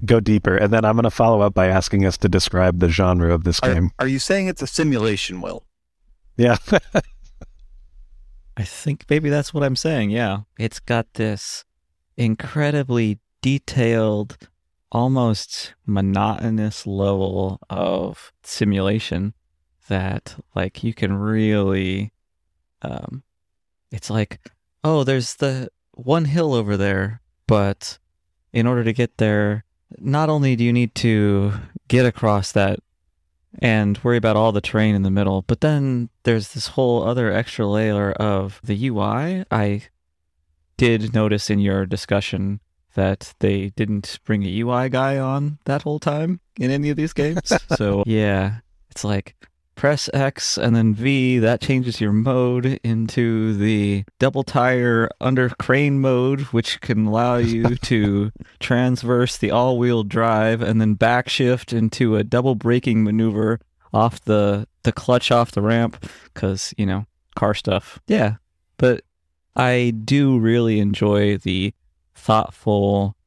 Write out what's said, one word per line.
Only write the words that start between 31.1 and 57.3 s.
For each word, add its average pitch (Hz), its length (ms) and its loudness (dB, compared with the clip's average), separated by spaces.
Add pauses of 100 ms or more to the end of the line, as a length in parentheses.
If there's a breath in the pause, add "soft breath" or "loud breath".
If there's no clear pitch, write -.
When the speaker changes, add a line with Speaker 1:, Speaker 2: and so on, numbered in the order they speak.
Speaker 3:
get 123 180 4
across 104 460 0
that 101 260 2 (800)
and 107 460 2
worry 120 120 2
about 110 200 2
all 110 160 4
the 101 80 0
terrain 107 340 0
in 98 80 0
the 95 80 0
middle, 95 320 0
but - 180 -2
then 139 480 0 (140)
there's 113 320 0
this - 140 -10
whole 120 360 0
other 117 280 0
extra 107 340 -2
layer 101 460 0
of 98 520 -2
the 107 120 -4
U 117 240 -4
I. 147 500 -4
I 104 320 0 (920)
did 113 380 2
notice 107 360 0
in 104 100 2
your 98 240 0
discussion 98 760 -4 (340)
that 98 460 -2
they 98 360 0
didn't 104 480 -6
bring 104 200 -2
a 95 40 -4
U 110 220 -4
I 127 180 -2
guy 135 300 -2
on 139 480 -4
that 139 160 -2
whole 151 180 -6
time 160 400 -4 (180)
in 127 120 -2
any 143 200 -2
of 143 60 -2
these 151 160 -4
games. 160 400 -2 (100)
Speaker 1:
<laughs> - 140 -4
Speaker 3:
So, 101 300 0
yeah, 107 520 0 (320)
it's - 140 -16
like, 101 300 -4 (420)
press 143 380 0
X 135 420 -2
and 117 200 2
then 113 180 4
V, 127 460 2
that 113 200 2
changes 127 400 -2
your 104 120 0
mode 123 720 0
into 113 720 0
the 101 500 0 (160)
double 131 240 0
tire 123 680 2 (100)
under 127 280 0
crane 139 520 0
mode, 135 420 0 (100)
which - 280 -2
can 110 260 0
allow 120 320 0